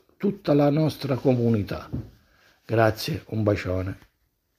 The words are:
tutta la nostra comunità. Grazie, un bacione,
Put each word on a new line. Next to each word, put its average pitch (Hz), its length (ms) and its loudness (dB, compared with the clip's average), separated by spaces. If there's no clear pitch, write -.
tutta 196 380 -2
la 143 160 4
nostra 143 460 0
comunità. 117 760 0
Grazie, 110 640 0
un 110 120 -4
bacione, 95 560 -2